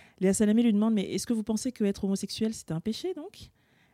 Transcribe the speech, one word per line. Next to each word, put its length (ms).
Léa 140
Salamé 280
lui 120
demande, « 220
Mais 160
est-ce 140
que 80
vous 100
pensez 280
que 140
être 180
homosexuel, 500
c'est 180
un 100
péché 340
donc ? » 340